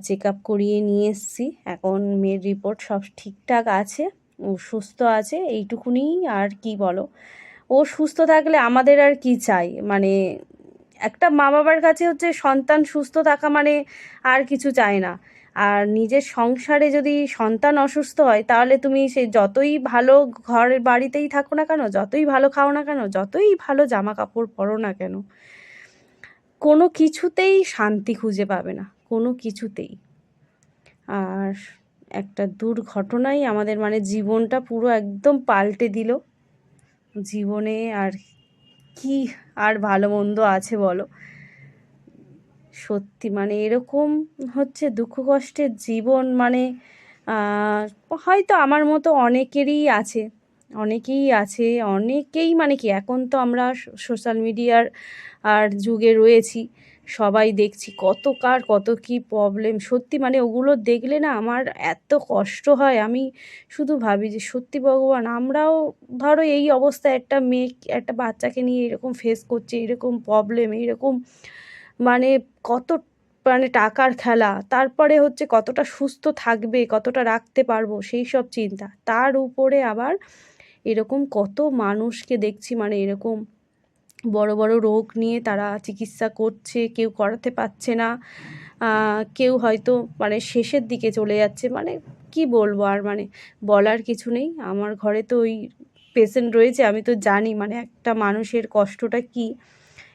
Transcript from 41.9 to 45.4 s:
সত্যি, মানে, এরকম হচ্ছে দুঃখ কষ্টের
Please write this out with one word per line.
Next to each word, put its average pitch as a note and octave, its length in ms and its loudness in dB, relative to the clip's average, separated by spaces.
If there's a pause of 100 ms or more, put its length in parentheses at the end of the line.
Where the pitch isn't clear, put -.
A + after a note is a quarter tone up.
সত্যি, G3+ 560 -8
মানে, G3+ 260 -4 (100)
এরকম D4 600 -2 (280)
হচ্ছে C#4 360 -2
দুঃখ A#3 380 -6
কষ্টের C#4 480 0